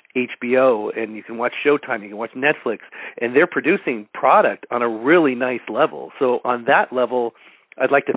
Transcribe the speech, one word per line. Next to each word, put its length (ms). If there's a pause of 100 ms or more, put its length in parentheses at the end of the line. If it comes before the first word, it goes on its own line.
(160)
H 140 (100)
B 160
O 400
and 180
you 80
can 140
watch 160 (120)
Showtime, 380
you 60
can 80
watch 180
Netflix, 440 (420)
and 160
they're 100
producing 680
product 560
on 100
a 80
really 460
nice 340
level. 500
So 240
on 220
that 260
level, 420 (440)
I'd 160
like 140
to 100